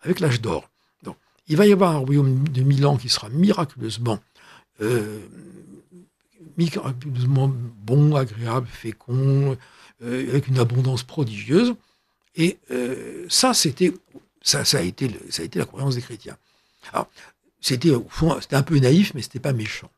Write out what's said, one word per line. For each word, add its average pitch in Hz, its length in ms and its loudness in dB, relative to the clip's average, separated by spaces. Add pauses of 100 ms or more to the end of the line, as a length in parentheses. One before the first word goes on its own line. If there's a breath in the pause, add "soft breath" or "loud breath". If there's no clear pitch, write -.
avec 180 180 -2
l'âge 127 200 0
d'or. 92 280 -6 (340)
Donc, 90 140 -14 (300)
il 156 100 0
va 202 100 6
y 208 60 8
avoir 185 200 4
un 151 60 -2
royaume 135 500 2
de 131 140 -2
mille 139 240 4
ans 143 120 2
qui 113 100 -8
sera 107 220 -4
miraculeusement, 120 920 -2 (600 soft breath)
euh, 107 380 -2 (1400)
miraculeusement 135 920 -2
bon, 120 680 0
agréable, 120 540 -2
fécond, 135 880 -2 (460 loud breath)
euh, 127 260 -6
avec 131 200 0
une 131 100 2
abondance 123 440 2
prodigieuse. 139 720 0 (600)
Et, 165 220 0 (120)
euh, 127 580 -6
ça, 247 260 2
c'était, 170 400 0 (480)
ça, - 220 0
ça - 140 0
a - 40 0
été - 260 -4
le, 104 100 -6 (120)
ça - 120 -6
a - 40 -6
été - 120 -6
la 160 60 0
croyance 135 320 -4
des 120 60 -6
chrétiens. - 340 -16 (560 soft breath)
Alors, - 160 -4 (520 loud breath)
c'était, 135 300 0
au 120 180 2
fond, 160 320 0
c'était - 160 -4
un 143 60 4
peu 147 160 2
naïf, 143 360 4
mais 127 80 -8
c'était - 180 -12
pas 143 120 -4
méchant. - 460 -6